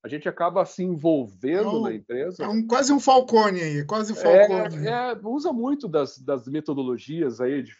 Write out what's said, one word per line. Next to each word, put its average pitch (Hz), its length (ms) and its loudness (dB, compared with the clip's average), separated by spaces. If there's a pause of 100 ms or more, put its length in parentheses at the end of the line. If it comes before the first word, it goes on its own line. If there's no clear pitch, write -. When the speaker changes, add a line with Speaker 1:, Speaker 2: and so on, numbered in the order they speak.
Speaker 1:
a 117 40 -12
gente 151 200 -8
acaba 175 380 -2
se - 180 -8
envolvendo 151 840 -2
Speaker 2:
É 202 40 -2
um, - 120 -2
Speaker 1:
na - 120 -4
empresa. 131 500 -8
Speaker 2:
é - 40 -6
um, 226 180 -2
quase 262 280 2
um 285 60 4
Falcone 226 640 4
aí, 147 240 -4
quase 214 280 -4
um - 20 -8
Speaker 1:
É, - 60 -8
Speaker 2:
Falcone. 175 680 4
Speaker 1:
é, 240 340 -4
usa 285 300 -4
muito 262 360 -4
das, 147 300 -2
das 131 300 -6
metodologias 135 960 -4
aí 135 200 -2
de 113 180 -14